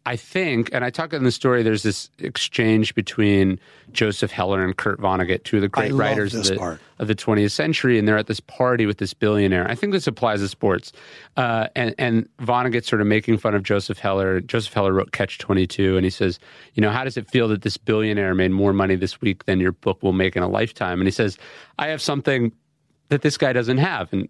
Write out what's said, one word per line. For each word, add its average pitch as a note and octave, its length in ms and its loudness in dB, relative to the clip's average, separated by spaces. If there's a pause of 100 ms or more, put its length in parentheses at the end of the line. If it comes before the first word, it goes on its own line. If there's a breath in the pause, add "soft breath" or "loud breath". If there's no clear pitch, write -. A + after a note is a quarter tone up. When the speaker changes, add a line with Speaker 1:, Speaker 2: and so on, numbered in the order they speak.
Speaker 1:
I B2 100 -4
think, C#3 560 -2
and B2 140 -2
I B2 40 -4
talk D#3+ 220 -8
in C#3+ 120 -2
the B2+ 80 4
story, B2 300 0
there's A2 200 0
this - 260 -4 (100)
exchange - 760 0
between G2 640 2 (320 loud breath)
Joseph G#2 380 -2
Heller F#2+ 340 -2
and F#2 100 -2
Kurt G2 260 -4
Vonnegut, F#2 440 0
two - 120 0
of G#2 60 2
the G2+ 60 2
great G#2+ 180 -2
Speaker 2:
I - 20 -2
love C3+ 100 -2
Speaker 1:
writers G#2+ 360 0
of A2+ 60 -6
Speaker 2:
this G2 100 0
Speaker 1:
the, F#2+ 60 -2
Speaker 2:
part. E2+ 240 -6 (180 soft breath)
Speaker 1:
of G#2 100 -4
the A2 60 0
twentieth G#2 380 0
century, C#3+ 460 0
and G#2+ 100 2
they're G#2+ 80 4
at G#2+ 100 0
this - 140 -4
party B2 460 0
with G2+ 120 -2
this G2 140 -4
billionaire. G2 580 2
I A#2 40 -4
think G3+ 180 -4
this F#3+ 140 -2
applies A2 340 -2
to G2+ 80 -2
sports. - 440 -2 (440 loud breath)
Uh, A#2 300 0 (100)
and, A#2+ 220 -2
and A#2 280 0 (140)
Vonnegut's A#2+ 480 0
sort G#2+ 140 2
of G#2 40 2
making G#2+ 300 2
fun G#2 180 0
of G2+ 100 0
Joseph G2+ 340 -2
Heller. F#2+ 420 0
Joseph A2 320 -4
Heller G2 220 2
wrote F#2+ 180 0
Catch - 260 -4
Twenty-two, F#2+ 600 2
and F#2 80 2
he F#2 40 0
says, F#2 280 -2 (340 loud breath)
you - 80 0
know, G#2+ 100 4
"How B2+ 140 -2
does C3 140 -8
it G#2+ 120 -8
feel A#2+ 180 4
that G#2+ 120 0
this G2+ 160 -4
billionaire G#2 580 0
made F#2 180 2
more G2 200 2
money F#2+ 220 2
this F2+ 260 -4
week G2 240 -2
than F#2 160 0
your F2+ 120 2
book - 300 -4
will F#2+ 120 2
make F#2 220 0
in F2+ 60 0
a F#2 60 -2
lifetime?" F#2+ 520 -2
And F#2+ 60 2
he F#2+ 60 2
says, G#2 240 -2 (420 loud breath)
"I D3 100 -2
have D#3 120 -4
something C3+ 500 0 (600)
that C#3+ 100 2
this D3 160 0
guy C3+ 160 2
doesn't B2 260 0
have." C#3+ 360 -2
And G2 160 -2